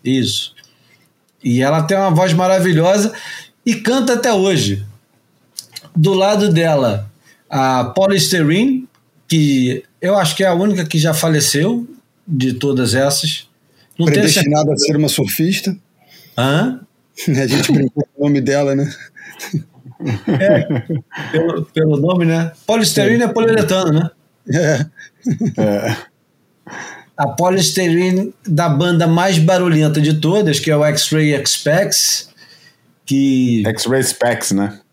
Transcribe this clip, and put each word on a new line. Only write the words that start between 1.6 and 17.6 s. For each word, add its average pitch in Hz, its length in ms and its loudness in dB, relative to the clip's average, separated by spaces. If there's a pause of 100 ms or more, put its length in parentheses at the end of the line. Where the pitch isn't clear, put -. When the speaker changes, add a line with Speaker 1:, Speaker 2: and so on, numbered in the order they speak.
Speaker 1:
ela 156 220 0
tem 196 120 0
uma 190 140 0
voz 175 240 2
maravilhosa 185 800 2 (520)
e 233 100 0
canta 247 380 0
até 240 200 0
hoje. 127 500 0 (1120)
Do 190 200 2
lado 196 360 2
dela, 135 560 0 (400)
a 131 380 0
Polly 190 340 0
Stearine, 185 680 0 (400)
que 135 560 0 (180)
eu 190 160 0
acho 165 180 0
que 196 80 0
é 190 40 4
a 175 80 2
única 180 300 0
que 160 120 -2
já 156 160 2
faleceu 160 760 0 (400)
de 131 260 0
todas 127 420 0
essas. 139 520 -2 (520)
Não 165 80 2
tenho 147 140 4
Speaker 2:
Predestinada 151 480 2
Speaker 1:
certeza. 143 160 0
Speaker 2:
a - 20 -2
ser 156 100 0
uma 151 120 0
surfista. 165 680 -2 (580)
Speaker 1:
Hã? 127 440 0 (260)
Speaker 2:
<laughs> - 220 -8
A 135 180 0
gente 135 260 0